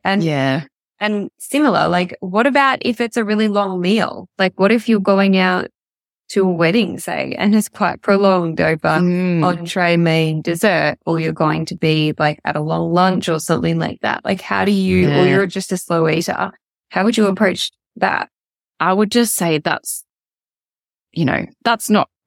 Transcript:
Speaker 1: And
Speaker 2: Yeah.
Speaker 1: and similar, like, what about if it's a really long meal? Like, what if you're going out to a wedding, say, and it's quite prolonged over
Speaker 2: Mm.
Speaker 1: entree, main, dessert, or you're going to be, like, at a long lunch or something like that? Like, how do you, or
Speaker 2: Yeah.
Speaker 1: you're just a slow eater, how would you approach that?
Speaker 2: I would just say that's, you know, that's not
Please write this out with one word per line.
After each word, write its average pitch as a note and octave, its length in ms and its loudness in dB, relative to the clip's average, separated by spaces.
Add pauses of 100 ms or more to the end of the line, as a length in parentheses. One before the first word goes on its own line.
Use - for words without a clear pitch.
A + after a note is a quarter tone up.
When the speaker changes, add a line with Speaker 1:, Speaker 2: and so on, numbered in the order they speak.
Speaker 1:
And G3 200 0
Speaker 2:
Yeah. C#3+ 420 0 (340)
Speaker 1:
and G#3 300 -4 (100)
similar, A3+ 500 0
like, F3 320 -2
what G3 260 -2
about C4+ 340 2
if A#3+ 200 -4
it's A#3 160 -4
a A3+ 80 -2
really G#3+ 240 0
long G3 320 -2
meal? F#3 560 -2
Like, F#3+ 220 0
what G3 120 4
if A3+ 160 2
you're A3+ 140 4
going G3 340 4
out F#3 320 0 (600)
to G3+ 180 0
a F#3 40 2
wedding, F3 460 0
say, - 400 -6
and G3+ 160 2
it's A3 160 2
quite - 320 -4
prolonged F#3 600 2
over D#3+ 260 0
Speaker 2:
Mm. F3 560 2
Speaker 1:
entree, F3 540 0
main, D#3+ 440 2
dessert, E3+ 640 0
or E3 140 -2
you're D#3+ 140 -2
going D#3 320 -2
to - 100 -10
be, D#3 420 0
like, D3+ 280 -2
at D3 100 -4
a D3+ 60 -4
long E3 320 -2
lunch F3+ 360 2
or D#3+ 100 -2
something E3 380 0
like - 240 -4
that? - 240 -4
Like, F#3+ 160 -2
how G3 240 -2
do G3+ 60 2
you, F#3 360 2
or D3 40 2
Speaker 2:
Yeah. C#3+ 140 4
Speaker 1:
you're - 200 4
just F#3 280 -8
a F3+ 40 -2
slow E3 320 -2
eater, E3 420 -2 (380)
how F#3 140 -2
would A3+ 140 2
you G#3+ 100 4
approach F#3+ 440 -2 (260)
that? - 320 -2 (500)
Speaker 2:
I E3+ 140 2
would G#3 180 2
just A#3 240 2
say D#3+ 240 0
that's, - 440 -6 (1080)
you D#3+ 140 -2
know, - 200 0 (180)
that's A3+ 280 -2
not G#3 180 2 (180)